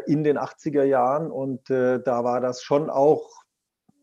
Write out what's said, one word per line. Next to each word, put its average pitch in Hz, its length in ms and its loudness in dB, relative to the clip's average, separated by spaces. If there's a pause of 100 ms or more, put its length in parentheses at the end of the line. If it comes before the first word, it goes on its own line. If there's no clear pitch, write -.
in 151 180 0
den 143 140 2
achtziger 139 460 -2
Jahren 139 480 2
und, 135 380 -8
äh, 127 320 2
da 120 220 -2
war 123 160 0
das 123 220 -4
schon 147 300 0
auch, 147 520 0 (600)